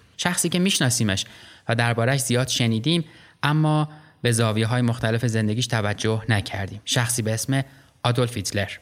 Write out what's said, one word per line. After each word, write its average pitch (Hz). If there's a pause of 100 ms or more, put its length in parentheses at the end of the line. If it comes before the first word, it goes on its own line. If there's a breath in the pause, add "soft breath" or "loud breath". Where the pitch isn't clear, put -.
(180)
شخصی 175
که 180
می‌شناسیمش 120 (440 loud breath)
و 117
درباره‌اش 117
زیاد 123
شنیدیم، 127 (380 loud breath)
اما 151 (320 loud breath)
به 120
زاویه‌های 110
مختلف 117
زندگیش 110
توجه 110
نکردیم. 101
شخصی 120
به 110
اسم 135 (400 loud breath)
آدولف 120
هیتلر. 101 (120)